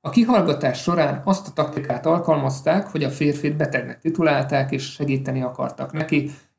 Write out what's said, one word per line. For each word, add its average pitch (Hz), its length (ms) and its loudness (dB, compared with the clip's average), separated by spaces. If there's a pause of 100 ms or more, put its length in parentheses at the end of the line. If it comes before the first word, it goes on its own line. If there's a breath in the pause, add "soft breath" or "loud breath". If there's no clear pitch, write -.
A - 80 -8
kihallgatás 208 720 2
során 156 420 0
azt 190 240 0
a - 60 -14
taktikát - 520 -4
alkalmazták, 160 800 2
hogy 160 160 -2
a 135 60 0
férfit 147 480 0
betegnek 127 420 -2
titulálták, 143 720 2
és 131 200 -4
segíteni 135 500 -2
akartak - 500 -6
neki, 151 400 -2 (280 loud breath)